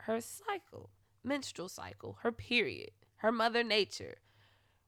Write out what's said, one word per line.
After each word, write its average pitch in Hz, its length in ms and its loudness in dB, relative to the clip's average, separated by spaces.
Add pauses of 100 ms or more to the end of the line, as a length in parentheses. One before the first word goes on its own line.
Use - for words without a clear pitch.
her 226 180 0
cycle, - 680 -8 (340)
menstrual 185 440 -2
cycle, - 540 -12
her 233 80 4
period, 156 600 0 (240)
her 220 160 4
mother 233 320 4
nature, 208 540 0 (680)